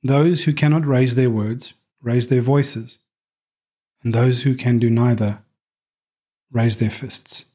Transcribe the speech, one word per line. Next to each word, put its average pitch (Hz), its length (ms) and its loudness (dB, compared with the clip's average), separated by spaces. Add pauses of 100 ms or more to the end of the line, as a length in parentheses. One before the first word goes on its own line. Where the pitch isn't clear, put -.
Those 147 440 2
who 151 80 2
cannot 151 340 0
raise 127 280 2
their 127 140 2
words, 110 440 -4 (280)
raise 120 280 -2
their 127 120 2
voices, 131 580 -2 (1000)
and 113 140 -2
those 123 280 0
who 135 120 0
can 123 240 0
do 117 100 2
neither, 113 540 0 (1080)
raise 113 240 0
their 110 120 0
fists. - 540 -14 (120)